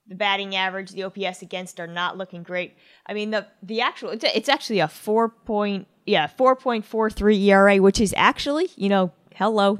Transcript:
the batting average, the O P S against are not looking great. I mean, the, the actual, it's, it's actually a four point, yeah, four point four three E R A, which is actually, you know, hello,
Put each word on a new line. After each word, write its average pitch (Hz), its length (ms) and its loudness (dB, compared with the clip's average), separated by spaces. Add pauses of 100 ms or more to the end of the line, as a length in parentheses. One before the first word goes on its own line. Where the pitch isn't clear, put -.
the 185 100 -18
batting 196 400 -2
average, 185 340 -4
the 190 140 -10
O 190 60 -8
P 196 140 -8
S 180 160 -6
against 185 380 -12
are 170 80 -10
not 175 320 -6
looking 180 240 -12
great. 180 320 -8 (320)
I 196 80 -10
mean, 214 160 -6
the, 214 160 -4 (160)
the 220 180 -6
actual, 254 300 -6
it's, 226 140 -8
it's - 240 -2
actually 233 320 0
a 156 80 0
four 226 400 -2
point, 208 580 -6 (180)
yeah, 170 220 0
four 254 300 2
point 233 280 -4
four 220 260 -2
three 214 260 2
E 196 160 4
R 196 160 8
A, 202 100 6
which 196 220 4
is 196 160 0
actually, 294 580 0
you 196 140 -4
know, 190 240 2 (240)
hello, 202 440 0